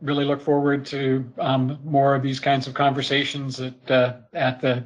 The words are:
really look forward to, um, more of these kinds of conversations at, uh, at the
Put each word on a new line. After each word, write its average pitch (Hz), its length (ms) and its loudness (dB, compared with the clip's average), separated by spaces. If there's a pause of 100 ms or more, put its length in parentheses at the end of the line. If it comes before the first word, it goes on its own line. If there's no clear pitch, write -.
really 143 220 -2
look 143 180 -2
forward 143 440 2
to, 135 380 -2 (140)
um, 131 460 0
more 139 300 4
of 131 80 0
these 135 180 -4
kinds 135 260 0
of 131 80 -12
conversations 139 840 -2
at, 127 300 -10
uh, 123 260 4 (180)
at 127 260 -2
the 123 260 0